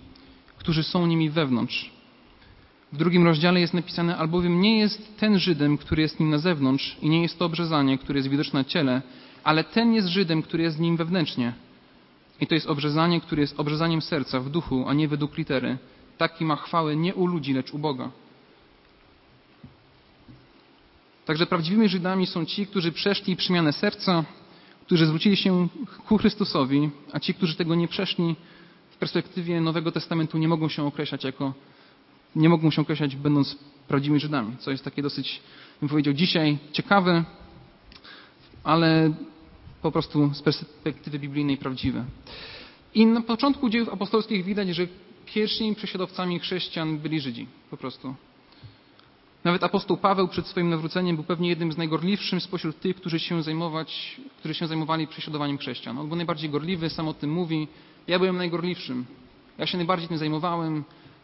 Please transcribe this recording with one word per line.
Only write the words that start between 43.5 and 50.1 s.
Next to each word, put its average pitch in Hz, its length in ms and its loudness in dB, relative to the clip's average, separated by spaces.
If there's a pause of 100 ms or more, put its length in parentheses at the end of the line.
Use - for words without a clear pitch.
Dziejów 226 200 2
Apostolskich 202 560 -2
widać, 196 240 -2
że 175 180 -2 (400)
pierwszymi 214 480 -2
prześladowcami 180 640 -4
chrześcijan 160 600 -4
byli 156 220 -2
Żydzi, 123 260 -6 (240)
po 139 60 -12
prostu. 131 380 -10 (1300)
Nawet 175 200 2
apostoł 180 320 0
Paweł 190 320 2